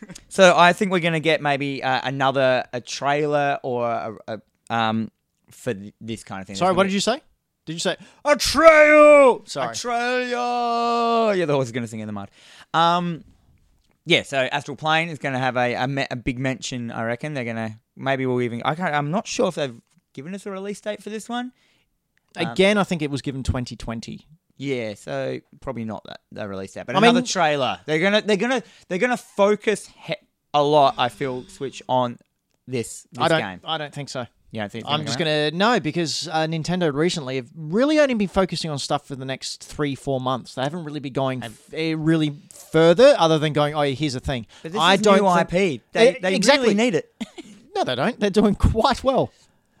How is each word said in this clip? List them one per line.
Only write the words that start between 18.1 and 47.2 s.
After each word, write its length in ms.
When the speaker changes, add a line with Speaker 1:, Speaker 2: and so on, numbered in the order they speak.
Speaker 1:
we'll 160
even, 220
I 100
can't, 200
I'm 180
not 160
sure 200
if 60
they've 200
given 220
us 120
a 40
release 300
date 220
for 80
this 180
one. 240
Um, 140
Speaker 2:
Again, 260
I 80
think 180
it 80
was 120
given 220
twenty 320
twenty. 500
Speaker 1:
Yeah, 380
so 460
probably 240
not 220
that, 140
that 160
release 240
date, 140
but 100
Speaker 2:
I 20
Speaker 1:
another 220
Speaker 2:
mean 60
Speaker 1:
trailer. 600
They're 140
gonna, 220
they're 140
gonna, 260
they're 100
gonna 180
focus 680
he-, 280
a 100
lot, 360
I 120
feel, 380
Switch 400
on 300
this, 460
this 100
Speaker 2:
I 60
don't, 120
Speaker 1:
game. 240
Speaker 2:
I 140
don't 160
think 140
so. 180
Speaker 1:
You 80
don't 100
think 140
it's 80
Speaker 2:
I'm 80
Speaker 1:
gonna 60
Speaker 2:
just 120
Speaker 1:
come 80
out? 240
Speaker 2:
gonna, 0
no, 300
because, 480
uh, 180
Nintendo 480
recently 400
have 220
really 420
only 160
been 140
focusing 420
on 80
stuff 300
for 80
the 80
next 400
three, 320
four 240
months. 340
They 80
haven't 220
really 160
been 120
going 280
Speaker 1:
Have 100
Speaker 2:
f-, 240
eh, 240
really 380
further 480
other 220
than 120
going, 220
"Oh, 80
here's 320
a 60
thing." 260
Speaker 1:
But 80
this 100
Speaker 2:
I 140
Speaker 1:
is 60
Speaker 2:
don't 160
Speaker 1:
new 80
Speaker 2:
think 120
Speaker 1:
I 60
P. 380
They, 240
Speaker 2:
Eh, 80
Speaker 1:
they 140
Speaker 2:
exactly. 320
Speaker 1:
really 80
need 180
it. 260